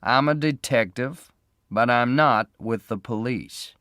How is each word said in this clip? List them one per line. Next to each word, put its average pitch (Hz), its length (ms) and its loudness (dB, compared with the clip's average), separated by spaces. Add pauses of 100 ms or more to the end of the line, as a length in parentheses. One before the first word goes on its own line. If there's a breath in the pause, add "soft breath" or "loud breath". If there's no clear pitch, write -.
I'm 131 260 2
a 151 60 2
detective, 135 960 -2 (380)
but 113 200 0
I'm 120 260 2
not 131 340 2 (100)
with 110 280 -6
the 107 100 -6
police. 110 840 -8